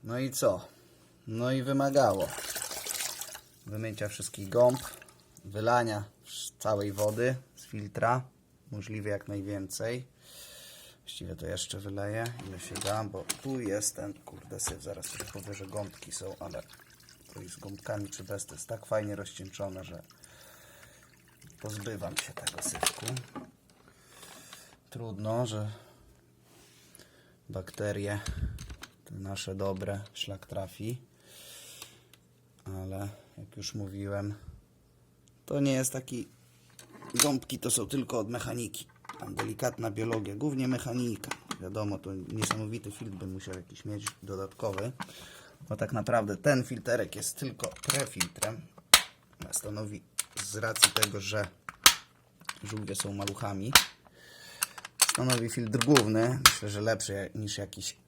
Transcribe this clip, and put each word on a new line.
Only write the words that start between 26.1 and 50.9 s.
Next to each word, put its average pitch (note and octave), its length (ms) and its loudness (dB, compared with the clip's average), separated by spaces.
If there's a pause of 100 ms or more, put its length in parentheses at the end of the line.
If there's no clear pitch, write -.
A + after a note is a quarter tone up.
bakterie G2+ 720 0 (840)
te G#2 100 -12
nasze G2 400 -4
dobre G2 460 0 (140)
szlak G2 320 -6
trafi, G2+ 560 -6 (1600)
ale F#2+ 440 -4 (300)
jak G#2 180 -12
już - 180 -6
mówiłem, G2+ 600 0 (1120)
to C#3+ 140 2
nie C#3 120 6
jest C3 200 4
taki, C3 360 -6 (920)
gąbki C3+ 360 4
to - 120 2
są A2 160 2
tylko B2+ 320 0
od G#2+ 120 0
mechaniki. A#2 560 -4 (320)
Tam G2 160 -8
delikatna A2 560 0
biologia, G#2+ 460 0
głównie C3 320 2
mechanika. A#2+ 600 0 (300)
Wiadomo, G2+ 380 -2
to G2 160 -6
niesamowity G#2+ 760 -2
filtr G2+ 260 -8
bym F#2+ 160 -6
musiał F#2 220 -8
jakiś F#2 300 -14
mieć G#2 220 -4 (160)
dodatkowy, G2 720 -2 (760)
bo G#2+ 80 0
tak A2 160 0
naprawdę G#2+ 440 4
ten C3 280 6
filterek A2+ 520 0
jest - 200 -4
tylko - 320 -4
prefiltrem. - 920 0 (880)
Stanowi G#2 520 -4 (420)
z G#2 120 -4
racji G#2+ 360 6